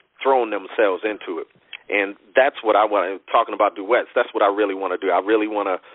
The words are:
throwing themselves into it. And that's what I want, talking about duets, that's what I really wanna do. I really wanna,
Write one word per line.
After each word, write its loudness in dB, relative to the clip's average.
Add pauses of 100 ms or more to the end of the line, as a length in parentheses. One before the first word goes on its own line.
(220)
throwing 2
themselves 0
into -6
it. -10 (420)
And -2 (180)
that's 2
what 2
I 4
want, -2
talking 0
about 0
duets, 0
that's 0
what -2
I 4
really 0
wanna -4
do. -4
I 2
really 2
wanna, -4 (140)